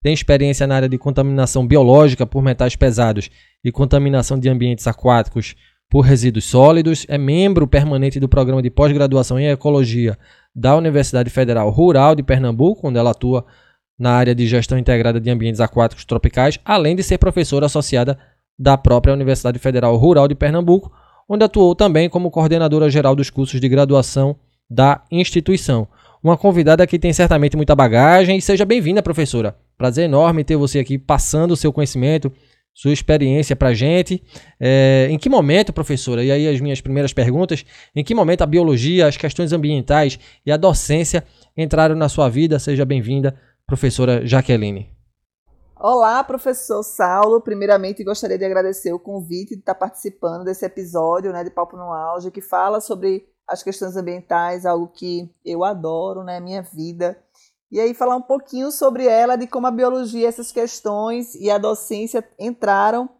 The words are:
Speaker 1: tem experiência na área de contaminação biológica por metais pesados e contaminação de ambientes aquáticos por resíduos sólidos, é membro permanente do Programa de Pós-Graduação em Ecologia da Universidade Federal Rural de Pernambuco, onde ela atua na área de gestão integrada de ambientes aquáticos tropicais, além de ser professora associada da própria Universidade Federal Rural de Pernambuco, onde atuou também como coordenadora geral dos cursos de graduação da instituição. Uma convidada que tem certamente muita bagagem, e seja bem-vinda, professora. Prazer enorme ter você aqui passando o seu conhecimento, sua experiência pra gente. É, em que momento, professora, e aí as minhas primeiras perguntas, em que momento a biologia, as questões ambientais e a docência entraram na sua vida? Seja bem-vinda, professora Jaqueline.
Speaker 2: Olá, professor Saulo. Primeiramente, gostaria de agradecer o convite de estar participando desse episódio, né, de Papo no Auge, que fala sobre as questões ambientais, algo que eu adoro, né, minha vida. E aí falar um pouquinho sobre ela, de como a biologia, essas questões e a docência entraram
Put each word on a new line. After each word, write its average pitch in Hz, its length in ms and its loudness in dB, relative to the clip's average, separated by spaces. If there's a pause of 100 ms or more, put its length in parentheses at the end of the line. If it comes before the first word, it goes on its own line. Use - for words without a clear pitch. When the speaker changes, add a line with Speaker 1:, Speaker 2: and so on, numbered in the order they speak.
Speaker 1:
tem 147 120 0
experiência 139 520 0
na 135 100 0
área 131 140 0
de 127 80 -4
contaminação 135 680 0
biológica 135 580 6
por 135 160 -4
metais 127 340 0
pesados 113 540 0 (340)
e 123 80 -4
contaminação 139 680 0
de 127 80 -2
ambientes 123 400 -2
aquáticos 117 680 0 (340)
por 139 120 4
resíduos 123 440 2
sólidos, 156 640 4
é 143 80 -4
membro 160 500 2
permanente 139 500 0
do 135 120 -2
Programa 131 320 2
de 123 100 -2
Pós-Graduação 139 680 2
em 147 120 0
Ecologia 123 680 0 (380)
da 127 200 2
Universidade 143 540 0
Federal 117 400 0
Rural 151 460 4
de 151 80 -4
Pernambuco, 131 640 0
onde 123 100 -2
ela 117 140 2
atua 123 340 -2 (540)
na 123 140 0
área 123 200 2
de 120 140 0
gestão 123 300 0
integrada 117 420 0
de 113 100 -4
ambientes 113 300 -2
aquáticos 117 460 0
tropicais, - 580 0
além 175 320 0
de 185 80 -4
ser 185 140 -2
professora 151 480 0
associada 139 520 -2 (400)
da 135 200 4
própria 123 360 4
Universidade 127 460 -2
Federal 120 380 0
Rural 143 320 4
de 143 60 -4
Pernambuco, 170 560 0 (360)
onde 214 160 0
atuou 190 320 4
também 170 340 2
como 180 220 -4
coordenadora 156 580 2
geral 139 240 2
dos 139 160 -2
cursos 135 300 -4
de 131 80 0
graduação 139 680 2 (320)
da 131 420 2
instituição. 170 800 -2 (340)
Uma 165 140 4
convidada 170 500 4
que 175 120 -2
tem 170 120 0
certamente 156 460 2
muita 147 180 4
bagagem, 151 640 4
e 190 40 -2
seja 202 220 2
bem-vinda, 220 400 0
professora. 131 540 -4 (200)
Prazer 127 280 0
enorme 156 400 2
ter 160 100 0
você 143 240 0
aqui 135 180 -4
passando 156 540 0
o 160 60 0
seu 151 140 0
conhecimento, 143 600 -2 (420)
sua 139 200 -2
experiência 143 600 0
pra 131 180 0
gente. 170 500 -2 (360)
É, 135 500 4
em 156 80 -2
que 254 120 -2
momento, 202 440 2
professora, 127 500 -4
e 135 80 0
aí 147 160 0
as 139 140 -2
minhas 139 180 -6
primeiras 135 340 -4
perguntas, 139 520 -2 (300)
em 147 80 -4
que 226 120 -4
momento 180 260 0
a 170 40 2
biologia, 156 640 2
as 143 100 -2
questões 160 340 -6
ambientais 147 640 -2 (280)
e 143 60 -2
a 156 60 0
docência 160 640 0 (320)
entraram 160 400 2
na 151 140 0
sua 139 200 0
vida? 151 300 0
Seja 139 260 -2
bem-vinda, 135 500 -2 (300)
professora 127 600 -2
Jaqueline. 117 640 -2 (880)
Speaker 2:
Olá, 240 460 0
professor 247 600 -6
Saulo. 208 580 0
Primeiramente, 202 600 -2
gostaria 196 340 -6
de 190 80 -6
agradecer 185 480 -4
o 175 60 -8
convite 190 560 -12
de 190 60 -20
estar 190 120 -6
participando 180 720 -10
desse 185 180 -8
episódio, 180 720 -6
né, 175 100 -10
de 180 60 -12
Papo 175 260 -8
no 180 160 -16
Auge, 170 380 -10
que 185 100 -18
fala 190 400 -4
sobre 190 440 -6 (260)
as 180 140 -10
questões 190 340 -10
ambientais, 175 680 -6
algo 175 220 -4
que 175 420 -12 (140)
eu 170 200 -6
adoro, 185 600 -8
né, 180 160 -12
minha 185 220 -12
vida. 175 560 -10 (540)
E 202 80 -6
aí 233 160 -2
falar 247 200 -2
um 254 60 -6
pouquinho 269 480 -6
sobre 262 360 -2
ela, 240 300 2
de 240 120 -8
como 247 180 -8
a 254 60 -2
biologia, 240 560 -4
essas 233 240 -10
questões 233 840 -8
e 190 140 -6
a 208 80 0
docência 214 640 -6 (160)
entraram 220 680 -2 (100)